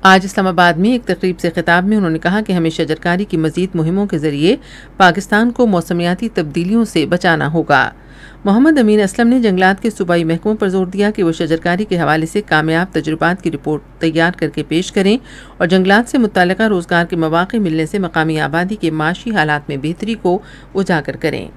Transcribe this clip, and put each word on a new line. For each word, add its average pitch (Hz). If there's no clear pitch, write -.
आज 190
इस्लामाबाद 180
में 196
एक 240
तकरीब 180
से 175
खिताब 175
में 208
उन्होंने 165
कहा 180
कि 196
हमें 165
शजरकारी 175
की 180
मज़ीद 160
मुहिमों 175
के 190
ज़रिए 151
पाकिस्तान 202
को 240
मौसमियाती 175
तब्दीलियों 180
से 170
बचाना 165
होगा। 147
मोहम्मद 269
अमीन 214
असलम 208
ने 254
जंगलात 190
के 233
सूबाई 175
महकमों 170
पर 214
जोर 185
दिया 202
कि 208
वो 165
शजरकारी 175
के 190
हवाले 160
से 208
कामयाब 160
तजुर्बात 165
की 170
रिपोर्ट -
तैयार 165
करके 151
पेश 160
करें 202
और 175
जंगलात 190
से -
मुत्तल्लिका 202
रोज़गार 175
के 170
मौाक़े 170
मिलने 160
से 202
मकामी 160
आबादी 180
के 165
माशी 160
हालात 151
में 139
बेहतरी 180
को 185
उजागर 175
करें। 131